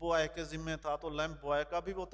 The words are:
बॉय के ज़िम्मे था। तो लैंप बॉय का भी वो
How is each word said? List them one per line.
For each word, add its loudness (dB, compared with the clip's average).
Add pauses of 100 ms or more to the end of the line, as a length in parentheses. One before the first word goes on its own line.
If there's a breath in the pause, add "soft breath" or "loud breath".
बॉय 6
के -4
ज़िम्मे -4
था। 0
तो -4
लैंप -2
बॉय 2
का -2
भी -4
वो -4